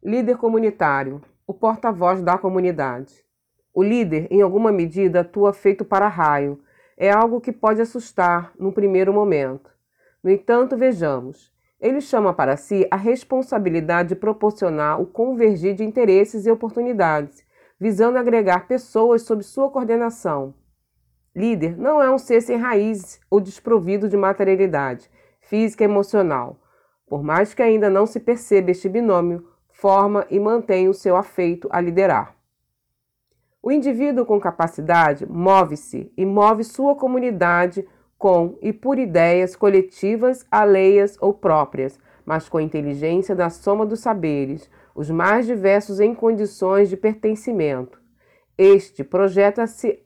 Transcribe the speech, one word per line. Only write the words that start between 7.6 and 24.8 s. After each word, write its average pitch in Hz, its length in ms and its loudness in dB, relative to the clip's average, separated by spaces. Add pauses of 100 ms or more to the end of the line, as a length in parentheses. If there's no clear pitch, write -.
assustar 180 800 -2
num 190 120 -4
primeiro 190 440 0
momento. 151 560 -2 (520)
No 185 80 -2
entanto, 240 460 0
vejamos. 160 760 -4 (300)
Ele 269 220 -2
chama 208 320 0
para 135 240 0
si 190 320 -2
a 175 60 0
responsabilidade 190 1120 -2
de 196 60 -4
proporcionar 190 840 -2
o 185 60 -4
convergir 220 680 0
de 190 80 -6
interesses 208 640 2
e 226 60 2
oportunidades, 220 920 -2 (380)
visando 226 380 0
agregar 214 500 0
pessoas 233 540 0
sob 214 200 -4
sua 269 280 -2
coordenação. 226 840 -4 (840)
Líder 175 440 -4
não 294 240 0
é 262 80 2
um 269 80 0
ser 233 240 0
sem 240 160 -4
raízes 220 600 -4 (120)
ou 202 100 4
desprovido 196 680 -2
de 202 120 0
materialidade 190 920 -2 (300)